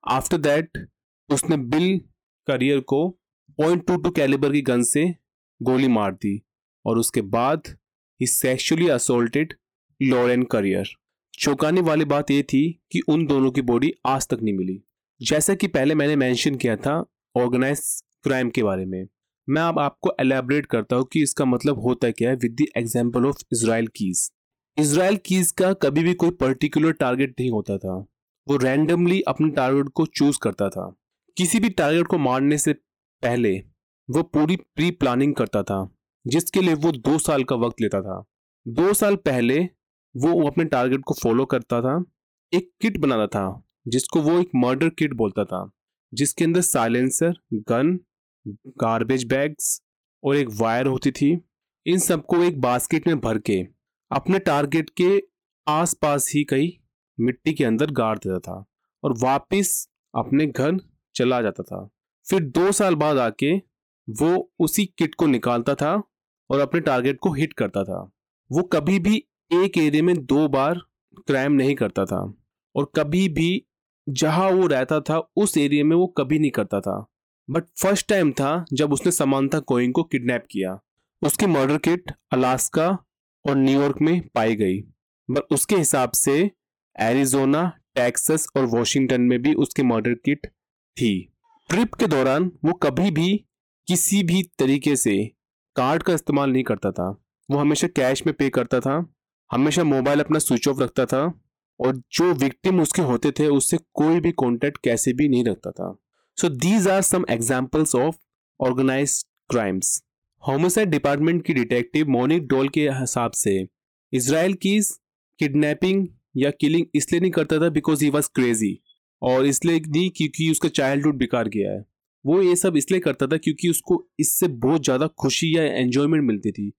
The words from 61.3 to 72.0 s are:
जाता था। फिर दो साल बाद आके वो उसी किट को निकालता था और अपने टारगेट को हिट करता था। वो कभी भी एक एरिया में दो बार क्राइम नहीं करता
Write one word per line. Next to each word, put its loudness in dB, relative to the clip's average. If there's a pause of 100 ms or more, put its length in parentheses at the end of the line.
जाता -4
था। -14 (400)
फिर 2
दो 2
साल 2
बाद 0
आके 0 (520)
वो 0
उसी 0
किट -4
को 2
निकालता 0
था -2 (460)
और 0
अपने 0
टारगेट 0
को -2
हिट -2
करता -2
था। -8 (400)
वो 0
कभी 0
भी 0 (280)
एक 2
एरिया 2
में 0
दो 2
बार 0 (460)
क्राइम 0
नहीं 2
करता -2